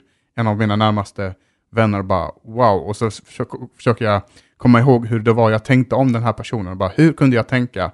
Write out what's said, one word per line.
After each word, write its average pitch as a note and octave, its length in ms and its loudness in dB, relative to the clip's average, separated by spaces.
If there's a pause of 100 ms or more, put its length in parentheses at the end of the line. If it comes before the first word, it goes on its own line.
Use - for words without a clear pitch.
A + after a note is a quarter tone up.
(360)
en A#2 120 -2
av G#2 100 0
mina G#2 180 -2
närmaste G#2 580 -2 (380)
vänner G#2+ 280 0
och G2 60 -6
bara, F2 260 -4 (120)
wow. A2 380 0
Och F#2+ 160 -8
så A2+ 140 -4
försöker, - 480 -14 (160)
försöker - 300 -2
jag G#2 160 0 (360)
komma B2 220 4
ihåg A#2+ 280 2
hur A2+ 120 -2
det A2+ 140 2
var A2+ 180 2
jag G#2+ 140 -2
tänkte B2+ 300 0
om C3 180 2
den A2+ 100 -2
här A2+ 100 -2
personen A2 340 -8
och F#2 100 -12
bara, F#2+ 180 -2
hur D#3 180 4
kunde C3+ 220 2
jag A2+ 120 0
tänka A#2 460 -4